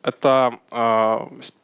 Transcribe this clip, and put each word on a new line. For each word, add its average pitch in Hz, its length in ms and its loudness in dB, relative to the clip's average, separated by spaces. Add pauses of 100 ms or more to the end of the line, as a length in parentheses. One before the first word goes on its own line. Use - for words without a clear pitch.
это, 131 540 0 (140)
а, 113 560 0 (140)
с-, - 120 -16 (100)